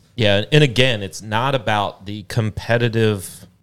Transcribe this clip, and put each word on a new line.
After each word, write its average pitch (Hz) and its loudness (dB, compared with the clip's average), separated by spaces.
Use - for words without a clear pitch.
Yeah, 104 2
and 151 6
again, 123 2
it's 98 -10
not 113 -2
about 104 -2
the 104 -10
competitive 110 -2